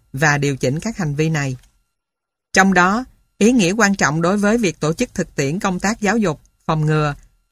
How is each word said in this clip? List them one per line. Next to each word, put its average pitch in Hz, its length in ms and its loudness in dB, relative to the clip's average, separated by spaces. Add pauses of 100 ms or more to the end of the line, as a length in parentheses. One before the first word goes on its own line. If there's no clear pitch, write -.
(140)
và 143 240 0
điều 143 180 -2
chỉnh 135 240 -2
các 220 180 -8
hành 151 180 -4
vi 156 140 0
này. 143 260 -4 (1000)
Trong 190 200 4
đó, 190 320 2 (320)
ý 214 140 4
nghĩa 196 200 4
quan 202 240 2
trọng 156 260 0
đối 180 160 0
với 208 200 2
việc 185 220 -2
tổ 151 140 -2
chức 165 200 -4
thực - 220 -6
tiễn 147 240 -2
công 180 200 -4
tác 208 220 -4
giáo 202 160 0
dục, 175 240 -2 (240)
phòng 156 200 0
ngừa 151 300 0 (360)